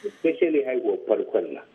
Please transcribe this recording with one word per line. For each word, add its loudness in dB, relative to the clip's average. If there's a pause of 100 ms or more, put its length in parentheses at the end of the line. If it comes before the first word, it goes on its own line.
Especially 0
haihuwar 0
farkon 0
nan. -12 (120)